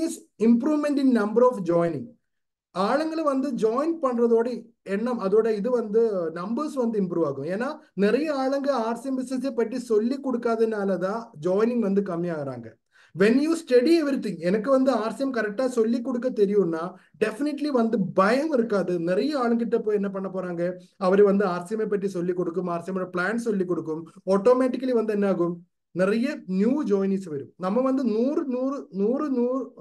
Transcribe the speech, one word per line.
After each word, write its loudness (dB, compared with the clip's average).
is -6
improvement 2
in 4
number 4
of -2
joining. 0
ஆளுங்களை 0
வந்து 0
join 0
பண்றதோட 2
எண்ணம், -2
அதோட 4
இது -2
வந்து 2
numbers -4
வந்து -2
improve 0
ஆகும். -6
ஏன்னா -4
நிறைய 2
ஆளுங்க 0
ஆர் -4
சி -8
எம் -2
பிசினஸை -4
பற்றி -4
சொல்லி 2
கொடுக்காதனால 0
தான் -4
joining 2
வந்து 2
கம்மியாகிறாங்க. -6
When 4
you 2
study 4
everything, -2
எனக்கு 0
வந்து 4
ஆர் -4
சி -6
எம் -2
கரெக்டா -2
சொல்லி 2
கொடுக்க -4
தெரியும்னா 2
definitely -2
வந்து 2
பயம் 2
இருக்காது. 0
நிறைய 0
ஆளுங்கிட்ட 0
போய் 0
என்ன -4
பண்ண -6
போறாங்க, -6
அவரு 6
வந்து 4
ஆர் -6
சி -6
எம் -2
பற்றி -2
சொல்லி -2
கொடுக்கும், -4
ஆர் -6
சி -8
எம் -4
ஓட -6
plan -2
சொல்லி 0
கொடுக்கும், -4
automatically 4
வந்து -2
என்ன 2
ஆகும், 0
நிறைய 2
new 4
joinees 0
வரும். -8
நம்ம 0
வந்து 0
நூறு, 0
நூறு, -4
நூறு, 0
நூறு, 0